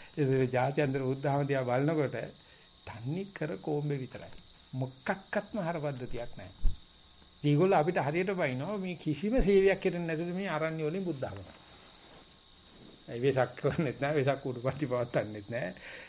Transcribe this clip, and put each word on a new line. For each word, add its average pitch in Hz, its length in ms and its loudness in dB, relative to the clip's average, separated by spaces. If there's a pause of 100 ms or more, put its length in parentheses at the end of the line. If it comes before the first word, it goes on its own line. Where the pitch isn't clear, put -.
(140)
ඒ 131 340 4
ජාත්‍යන්තර 135 540 2
බුද්ධාම 139 440 0
දිහා 135 180 0
බලනකොට 135 520 2 (680)
තන්නේ 135 480 -6
කර 160 280 -4
කෝම්බේ 147 420 -2
විතරයි. - 320 -12 (400)
මොකක්වත්ම 190 880 -4
හර 170 180 -2
පද්ධතියක් 123 540 -4
නැහැ. - 420 4 (680)
ඒගොල්ලෝ 160 360 6
අපිට 165 240 2
හරියට 175 320 0
බයිනවා 160 440 -2
මේ 185 180 -4
කිසිම 196 420 0
සේවයක් 190 420 6
කෙරෙන්නේ 170 280 0
නැතුව 170 260 -2
මේ 190 160 -4
ආරණ්‍ය 160 320 -2
වලින් 180 240 -2
බුද්ධාම 127 280 -4
කරනවා. - 240 -14 (1500)
ඒ 117 100 -6
වෙසක් 123 340 2
කරන්නේත් 135 440 0
නැහැ, 147 200 0
වෙසක් 135 260 2
උඩුපත්ති 131 420 -2
පවත්වන්නෙත් 117 600 -2
නැහැ. 127 240 -4 (360)